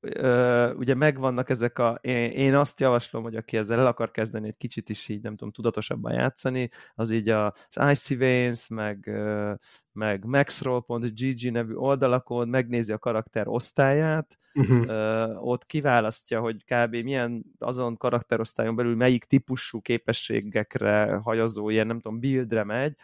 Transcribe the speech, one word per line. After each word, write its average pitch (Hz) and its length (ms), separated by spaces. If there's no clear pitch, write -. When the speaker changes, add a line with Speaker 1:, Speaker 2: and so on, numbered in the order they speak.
Speaker 1:
ö, 123 720
ugye 127 220
megvannak 131 560
ezek 120 280
a... 117 220
Én, 120 300
én 135 240
azt 139 260
javaslom, 123 420
hogy 113 140
aki 113 200
ezzel 110 220
el 131 80
akar 117 240
kezdeni, 110 380
egy 110 80
kicsit - 320
is - 200
így, 107 140
nem 107 140
tudom, 107 160
tudatosabban 117 600
játszani, 127 580
az 113 160
így 110 180
a, 107 180
az - 220
Icy 139 260
Veins, 123 520
meg, 104 380
ö, 104 460
meg 104 320
maxroll 127 600
pont 117 300
G 127 200
G 120 180
nevű 113 220
oldalakon 123 760
megnézi 120 440
a 107 60
karakter 110 500
osztályát, 147 880
Speaker 2:
Mhm. 120 360
Speaker 1:
ö, 110 360
ott 123 320
kiválasztja, 120 720
hogy 113 240
kb. 120 300
milyen 120 500
azon 123 380
karakterosztályon 113 800
belül 120 200
melyik 123 280
típusú 123 560
képességekre 107 1400
hajazó, 113 480
ilyen, 110 160
nem 117 140
tudom, 113 200
buildre 120 440
megy, 127 400